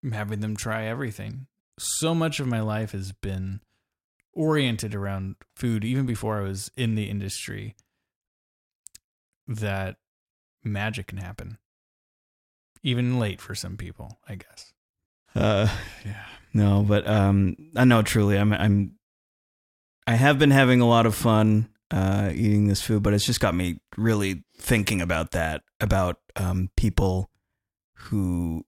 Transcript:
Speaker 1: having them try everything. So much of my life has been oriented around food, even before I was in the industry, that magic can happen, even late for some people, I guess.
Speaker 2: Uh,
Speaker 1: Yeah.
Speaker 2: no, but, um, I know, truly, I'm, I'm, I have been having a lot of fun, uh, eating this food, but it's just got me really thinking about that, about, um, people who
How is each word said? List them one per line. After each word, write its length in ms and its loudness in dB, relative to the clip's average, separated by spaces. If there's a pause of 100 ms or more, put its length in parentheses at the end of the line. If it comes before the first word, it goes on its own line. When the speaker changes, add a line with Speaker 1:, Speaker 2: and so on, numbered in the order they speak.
(120)
Speaker 1:
having 280 -6
them 160 -4
try 300 -6
everything. 600 -8 (320)
So 360 -2
much 260 -2
of 80 -4
my 120 0
life 320 -4
has 200 -8
been 480 -8 (760)
oriented 600 0
around 420 -6 (200)
food, 280 -2
even 200 -2
before 340 -4
I 40 -4
was 340 -8
in 180 -2
the 140 -2
industry, 640 -8 (1700)
that 500 -6 (680)
magic 460 -6
can 100 -12
happen, 400 -14 (1200)
even 360 -2
late 220 -4
for 160 -14
some 200 -10
people, 420 -14 (100)
I 80 -12
guess. 360 -20 (640)
Speaker 2:
Uh, 340 2 (380)
Speaker 1:
Yeah. 180 -12 (300)
Speaker 2:
no, 320 4
but, 220 2
um, 480 4 (200)
I 80 4
know, 180 6
truly, 360 2
I'm, 140 2
I'm, 400 2 (1120)
I 80 2
have 240 4
been 140 6
having 280 6
a 80 6
lot 180 6
of 100 2
fun, 520 4 (220)
uh, 420 0
eating 360 2
this 120 2
food, 220 0
but 120 2
it's 120 2
just 140 0
got 140 2
me 260 -2 (160)
really 480 0 (140)
thinking 420 0
about 320 -2
that, 300 -4 (180)
about, 400 0 (160)
um, 400 -2
people 540 0 (640)
who 720 -4